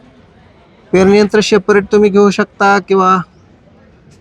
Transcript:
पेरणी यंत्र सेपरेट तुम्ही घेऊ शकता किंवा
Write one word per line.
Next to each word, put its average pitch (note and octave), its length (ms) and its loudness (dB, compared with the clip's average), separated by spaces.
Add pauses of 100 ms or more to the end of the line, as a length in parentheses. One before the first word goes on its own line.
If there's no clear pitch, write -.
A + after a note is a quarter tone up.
(920)
पेरणी F#3+ 280 2
यंत्र G#3 200 0
सेपरेट G3+ 520 -2
तुम्ही G#3 180 2
घेऊ G3+ 200 2
शकता G3+ 580 -2
किंवा F#3+ 300 0 (1040)